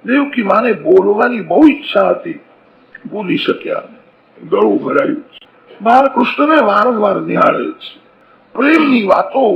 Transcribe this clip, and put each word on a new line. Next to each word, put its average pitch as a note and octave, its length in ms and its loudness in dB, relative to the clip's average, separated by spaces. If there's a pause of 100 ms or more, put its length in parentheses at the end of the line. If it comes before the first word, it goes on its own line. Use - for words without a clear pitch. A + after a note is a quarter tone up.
દેવકી C4 380 -2
માને G#3 300 0
બોલવાની G3+ 680 2
બહુ E3+ 280 0
ઈચ્છા G3 420 0
હતી, - 300 -6 (680)
બોલી F#3+ 260 -4
શક્યા - 520 -4
નહીં. - 600 -20
ગળું G3+ 300 2
ભરાયું - 440 -4
છે. - 260 -20 (340)
બાળકૃષ્ણને C4+ 840 2
વારંવાર G#3 540 0
નિહાળે - 520 -2
છે. - 280 -20 (540)
પ્રેમની C#4 520 2
વાતો F#3 340 0 (160)